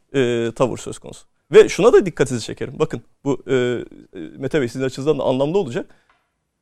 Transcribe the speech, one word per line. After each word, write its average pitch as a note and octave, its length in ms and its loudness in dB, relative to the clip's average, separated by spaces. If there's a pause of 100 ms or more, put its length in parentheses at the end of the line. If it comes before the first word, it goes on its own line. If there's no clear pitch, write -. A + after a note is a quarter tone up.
(160)
e, A#2+ 360 0
tavır A2 260 -2
söz - 220 -14
konusu. - 260 -20 (260)
Ve G3+ 180 10
şuna G#3 240 4
da F#4 120 6
dikkatinizi B2+ 400 -2
çekerim. B2+ 340 -10
Bakın C#3+ 220 -4 (220)
bu, C#3 240 -4
e, B2+ 60 -2
e, B2 320 -2 (520)
Mete C#3 240 -4
Bey, A#2+ 60 -2
sizin C3 180 -6
açınızdan C#3 340 -4
da - 40 -6
anlamlı C#3 340 -2
olacak. C#3+ 280 -4 (760)